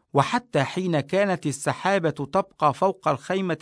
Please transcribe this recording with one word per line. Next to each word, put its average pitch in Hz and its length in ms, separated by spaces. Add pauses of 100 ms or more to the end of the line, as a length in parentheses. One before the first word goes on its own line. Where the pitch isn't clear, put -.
(140)
وحتى 143 500
حين 175 360
كانت 185 460
السحابة 165 640
تبقى 147 640
فوق - 340
الخيمة 175 540